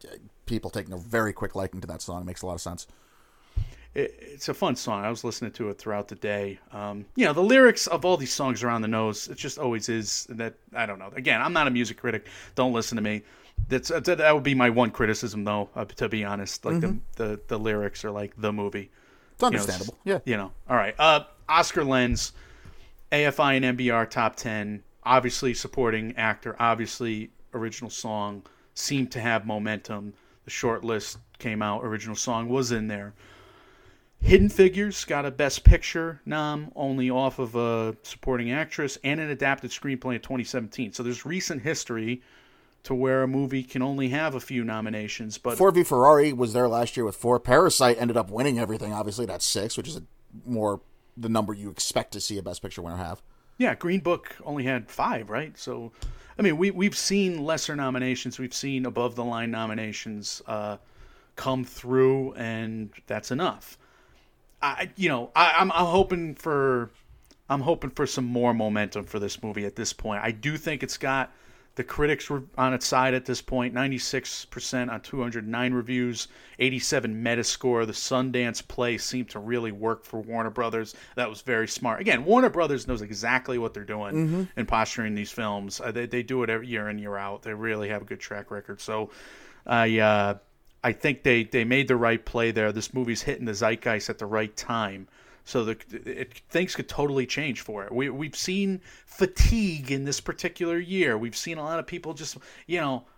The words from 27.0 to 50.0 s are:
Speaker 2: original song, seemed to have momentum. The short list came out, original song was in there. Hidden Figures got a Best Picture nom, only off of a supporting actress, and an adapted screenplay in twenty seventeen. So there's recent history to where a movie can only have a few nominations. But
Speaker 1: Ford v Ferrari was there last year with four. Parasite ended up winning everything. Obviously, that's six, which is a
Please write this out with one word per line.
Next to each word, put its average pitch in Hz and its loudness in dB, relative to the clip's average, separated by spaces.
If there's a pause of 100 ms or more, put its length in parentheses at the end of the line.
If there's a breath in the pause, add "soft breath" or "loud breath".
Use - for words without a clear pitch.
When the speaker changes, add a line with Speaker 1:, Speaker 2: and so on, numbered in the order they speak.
Speaker 2:
original 110 -8
song, 104 -6 (320 soft breath)
seemed 135 -2
to 120 -6
have 110 2
momentum. 107 -4 (300 soft breath)
The - -16
short 113 0
list 113 -4 (180)
came 107 -4
out, 107 -2
original 107 -6
song 117 -2
was 123 2
in 110 0
there. 104 -8 (1040 soft breath)
Hidden 196 10
Figures 196 4
got 143 -2
a 143 -2
Best 135 0
Picture 165 6
nom, 151 -2
only 131 0
off 131 2
of 117 -4
a 113 0
supporting 120 -4
actress, 151 -4
and 147 0
an 156 -4
adapted 139 0
screenplay 131 -4
in 110 -4
twenty 127 -4
seventeen. 110 -6
So - -8
there's 120 -4
recent 165 -4
history 120 -4 (580 soft breath)
to - -4
where 131 4
a 131 2
movie 135 0
can 127 -4
only 135 -2
have 151 0
a 127 -6
few 123 -4
nominations. 110 -6
But 120 -2
Speaker 1:
Ford 190 8
v 175 8
Ferrari 143 8
was 120 0
there 123 6
last 117 2
year 117 0
with 98 -4
four. 120 4
Parasite 127 8
ended 120 2
up 98 0
winning 123 2
everything. 107 -2
Obviously, 104 -4
that's 92 -4
six, 107 -2
which 101 -6
is 156 -10
a - -12 (440)